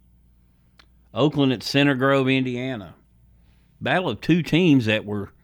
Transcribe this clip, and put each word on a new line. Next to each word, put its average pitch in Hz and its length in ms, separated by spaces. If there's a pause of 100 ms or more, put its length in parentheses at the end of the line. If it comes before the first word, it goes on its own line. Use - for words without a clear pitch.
(1160)
Oakland 139 400
at 95 80
Center 143 320
Grove, 131 340
Indiana. 127 680 (840)
Battle 160 300
of 107 140
two 165 200
teams 147 440
that 107 180
were, 104 280 (100)